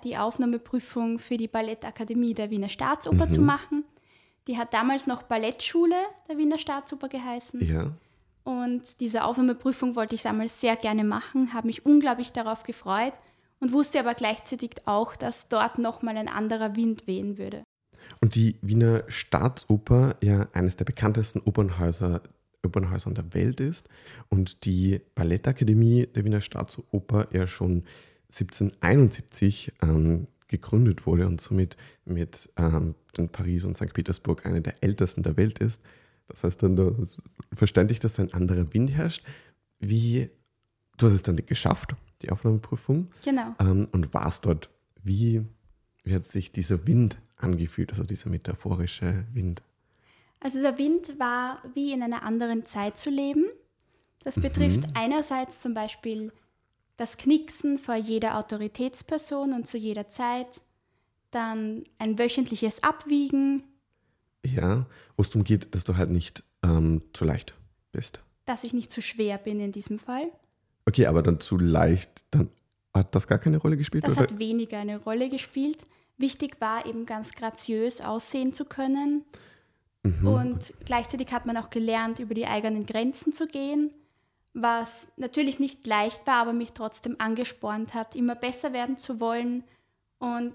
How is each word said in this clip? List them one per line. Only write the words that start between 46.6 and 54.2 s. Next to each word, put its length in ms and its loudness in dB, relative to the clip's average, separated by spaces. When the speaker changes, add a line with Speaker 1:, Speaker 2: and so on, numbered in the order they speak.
Speaker 2:
Wind 320 4
angefühlt, 540 -2
also 100 -4
dieser 300 -6
metaphorische 920 -4
Wind? 280 -4
Speaker 1:
Also 220 -6
der 180 2
Wind 400 0
war, 420 -2
wie 160 -2
in 100 -2
einer 220 -4
anderen 420 -2
Zeit 320 -6
zu 140 -4
leben. 340 2